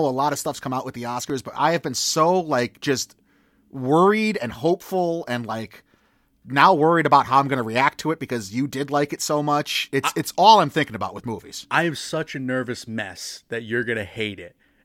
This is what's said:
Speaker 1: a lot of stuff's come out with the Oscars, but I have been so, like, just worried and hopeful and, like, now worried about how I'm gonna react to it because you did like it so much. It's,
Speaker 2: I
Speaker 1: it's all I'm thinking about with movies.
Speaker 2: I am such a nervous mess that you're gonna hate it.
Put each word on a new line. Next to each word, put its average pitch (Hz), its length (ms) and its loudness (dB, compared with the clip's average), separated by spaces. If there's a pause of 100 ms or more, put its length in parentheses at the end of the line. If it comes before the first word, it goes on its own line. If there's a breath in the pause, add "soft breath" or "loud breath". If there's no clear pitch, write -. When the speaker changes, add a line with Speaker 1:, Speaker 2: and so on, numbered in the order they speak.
Speaker 1:
a 135 60 0
lot 143 220 0
of 135 40 -4
stuff's 147 220 -6
come 131 140 -8
out 127 100 -4
with 160 120 -12
the 120 80 -10
Oscars, 120 380 -6
but - 160 -14
I 151 140 2
have 170 100 0
been 135 140 -6
so, 165 420 2
like, 139 440 -2
just - 340 -2 (560)
worried 190 640 4
and 117 140 -6
hopeful 170 800 -2
and, 120 160 -4
like, 110 400 -10 (600)
now 143 280 6
worried 160 320 4
about 139 200 6
how 131 140 4
I'm 139 80 4
gonna 131 160 -2
react 120 380 0
to 156 100 -2
it 160 80 -6
because 113 340 -6
you 131 140 -2
did 135 240 -8
like 147 220 0
it - 80 -10
so 147 200 -2
much. 147 520 -2
It's, 135 160 0
Speaker 2:
I - 80 0
Speaker 1:
it's - 200 -4
all 208 220 10
I'm 160 100 4
thinking 135 260 -2
about 95 200 -6
with 101 100 -14
movies. 98 460 -12
Speaker 2:
I 147 120 2
am 165 120 -2
such - 400 -8
a 143 40 -10
nervous 127 460 -6
mess 104 600 -10
that 117 160 -8
you're 117 220 -4
gonna 113 180 -4
hate 101 360 -8
it. 85 180 -20 (280)